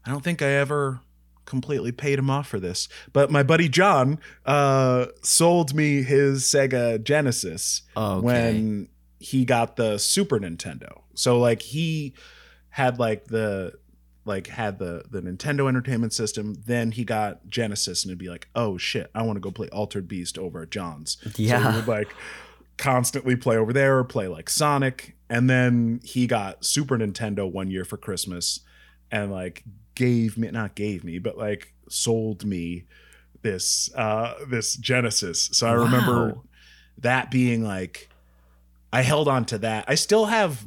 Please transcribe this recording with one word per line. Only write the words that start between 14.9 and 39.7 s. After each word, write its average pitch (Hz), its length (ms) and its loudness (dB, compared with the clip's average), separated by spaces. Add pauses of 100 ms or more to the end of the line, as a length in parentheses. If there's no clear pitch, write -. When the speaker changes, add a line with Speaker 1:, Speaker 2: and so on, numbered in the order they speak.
Speaker 1:
the 98 100 -6
Nintendo 135 460 -2
Entertainment 123 440 0
System, 107 440 -4 (100)
then 117 260 0
he 113 120 -6
got 107 460 -4
Genesis, 101 540 -4
and 95 60 -6
it'd 92 80 -8
be 90 120 -10
like, 85 260 -14
"Oh 110 240 0
shit, - 340 -4
I 110 80 -4
wanna 110 200 -2
go 98 100 -8
play 104 160 -8
Altered 101 400 -6
Beast 87 320 -8
over 87 240 -10
at 82 80 -14
John's." 78 500 -8
So - 140 -10
Speaker 2:
Yeah. 120 340 2
Speaker 1:
we 107 60 2
would, 110 120 -2
like, 107 280 -2 (640)
constantly 127 580 0
play 123 220 2
over 110 140 2
there 135 280 4
or 127 40 2
play, 117 240 -4
like, 82 220 -10
Sonic, 139 680 0 (140)
and 120 200 2
then 123 540 2
he 123 220 -2
got 104 400 -4
Super 135 320 0
Nintendo 104 520 -2
one 95 200 -6
year 92 160 -4
for 104 120 -12
Christmas - 640 -6 (500)
and, 104 200 -4
like, 92 320 -10 (320)
gave 120 440 2
me, 113 100 -4
not 104 240 -6
gave 104 300 -6
me, 87 160 -8
but, 98 180 -8
like, 104 360 -8 (140)
sold 110 580 -2
me 87 400 -4 (580)
this, - 520 -2
uh, 113 380 -2 (160)
this 117 260 -2
Genesis. 113 800 -2
So 117 140 2
I 117 60 4
remember 120 560 4
Speaker 2:
Wow. - 140 -10 (540)
Speaker 1:
that 123 320 0
being, 120 340 2
like, 95 460 -8 (800)
I 127 120 2
held 151 240 4
on 131 180 2
to 107 140 -4
that. 107 280 -2